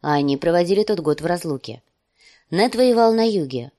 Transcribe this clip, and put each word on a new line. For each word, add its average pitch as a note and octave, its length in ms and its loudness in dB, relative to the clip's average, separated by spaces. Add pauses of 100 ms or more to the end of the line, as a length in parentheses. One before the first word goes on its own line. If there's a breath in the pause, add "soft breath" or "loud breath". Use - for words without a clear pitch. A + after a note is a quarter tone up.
а D3+ 120 -2
они C#3+ 220 0
проводили F3 460 2
тот G#3 180 -2
год D3+ 200 -2
в D3+ 60 -6
разлуке. D#3 560 -6 (680 soft breath)
Нед A3 240 0
воевал A#3 400 4
на A3+ 120 2
юге C3+ 520 -4